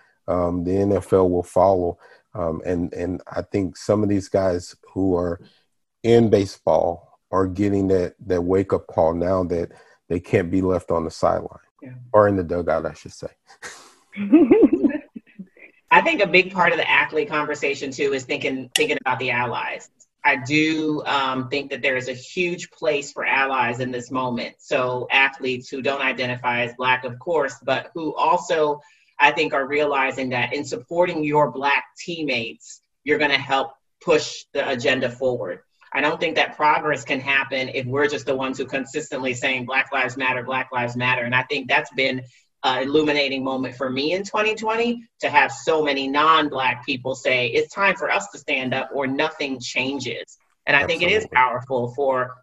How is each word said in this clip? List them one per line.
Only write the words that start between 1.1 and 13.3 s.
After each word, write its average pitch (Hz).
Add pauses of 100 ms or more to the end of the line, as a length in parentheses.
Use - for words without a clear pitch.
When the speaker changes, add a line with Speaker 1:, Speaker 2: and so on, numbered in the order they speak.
Speaker 1:
L 92
will 90
follow. 90 (340)
Um, 82
and, 87
and 87 (100)
I 90
think 95
some 107
of 101
these 101
guys 95 (160)
who 92
are 87 (640)
in 117
baseball 87 (120)
are 95
getting 98
that, 90 (100)
that 90
wake-up 92
call 82
now 90
that 85 (380)
they 90
can't 90
be 95
left 92
on 82
the 80
sideline, - (220)
Speaker 2:
Yeah. - (180)
Speaker 1:
or 104
in 101
the 92
dugout, 80
I 76
should -
say. - (880)